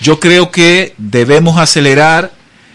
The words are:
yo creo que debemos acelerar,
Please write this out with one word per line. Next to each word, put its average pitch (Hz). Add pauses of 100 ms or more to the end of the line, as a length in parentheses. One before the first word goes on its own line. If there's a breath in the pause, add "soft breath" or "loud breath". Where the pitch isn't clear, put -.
yo 151
creo 175
que 175
debemos 131
acelerar, 156 (440 soft breath)